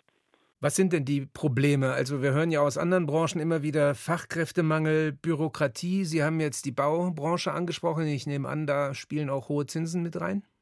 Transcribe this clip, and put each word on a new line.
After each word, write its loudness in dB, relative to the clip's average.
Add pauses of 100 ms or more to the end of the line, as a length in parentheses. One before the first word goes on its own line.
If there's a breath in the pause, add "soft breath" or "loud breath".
(600)
Was 0
sind 4
denn 0
die 0
Probleme? 2
Also -2
wir 2
hören 2
ja 2
aus 2
anderen 2
Branchen 2
immer 0
wieder 2
Fachkräftemangel, 0
Bürokratie. -2
Sie 0
haben 2
jetzt -2
die -2
Baubranche 0
angesprochen. -2
Ich -2
nehme -4
an, -4
da 0
spielen -6
auch -4
hohe 0
Zinsen -4
mit -6
rein? -2 (200)